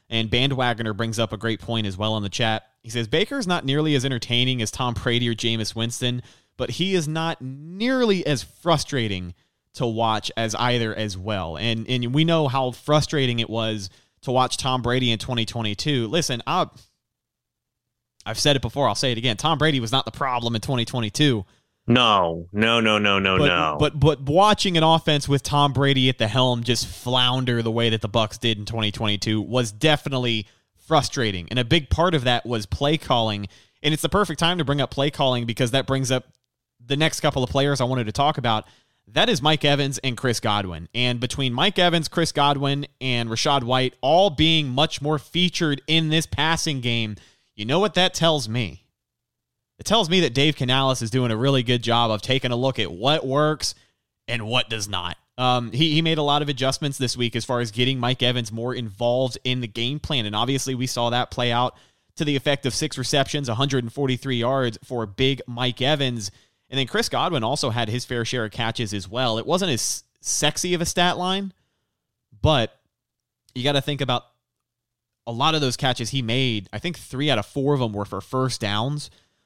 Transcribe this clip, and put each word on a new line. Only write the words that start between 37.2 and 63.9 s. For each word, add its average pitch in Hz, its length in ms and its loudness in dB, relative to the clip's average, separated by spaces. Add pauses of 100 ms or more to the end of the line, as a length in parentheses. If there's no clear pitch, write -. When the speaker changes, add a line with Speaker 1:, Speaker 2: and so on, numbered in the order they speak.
Speaker 1:
couple 143 220 0
of 123 60 -4
players 139 320 0
I 120 40 2
wanted 127 180 -2
to 104 80 -4
talk 147 260 0
about. 117 300 -2 (400)
That 147 200 2
is 175 140 0
Mike 151 240 2
Evans 139 320 2
and 127 180 -4
Chris 120 240 0
Godwin. 95 540 -2
And 123 260 0
between 127 320 -2
Mike 165 280 0
Evans, 170 280 2
Chris 165 240 0
Godwin, 143 540 0 (160)
and 120 260 -2
Rachaad 131 360 0
White 127 380 0
all 175 280 6
being 156 400 4
much 147 320 0
more 151 160 0
featured 165 720 0
in 160 220 2
this 160 180 0
passing 156 520 -2
game, 117 360 -2 (400)
you 104 100 -8
know 151 140 2
what 202 160 0
that 180 180 2
tells 156 340 2
me? 110 380 -4 (920)
It - 60 -16
tells 190 260 2
me 190 80 4
that 131 160 2
Dave 143 200 4
Canales 131 460 0
is 110 80 -4
doing 123 220 0
a 110 40 0
really 131 280 2
good 120 180 0
job 117 300 2
of 107 100 -2
taking 127 300 0
a 120 40 0
look 127 220 0
at 92 140 -2
what 131 340 0
works 147 480 0 (540)
and 113 180 -6
what 120 240 0
does 110 180 -4
not. 90 300 -6 (220)
Um, 123 320 2
he, 147 220 2
he 160 100 2
made 160 160 0
a - 20 0
lot 147 220 2
of 143 60 -4
adjustments 135 500 -2
this 123 180 -2
week 120 180 -2
as 113 80 -2
far 120 180 -2
as 113 100 -4
getting 123 280 0
Mike 123 220 -2
Evans 120 300 0
more 117 240 -6
involved 120 680 -2
in 127 160 -2
the 117 80 -6
game 120 320 -4
plan. 123 280 -2
And 104 80 -4
obviously 131 400 -2
we 123 100 -4
saw 120 240 -2
that 120 220 -2
play 120 200 -2
out 120 240 0 (420)
to 165 60 -2
the 147 120 0
effect - 320 0
of - 80 -2
six - 200 -4
receptions, 139 540 -2
a 110 60 -2
hundred 135 280 0
and 113 80 -8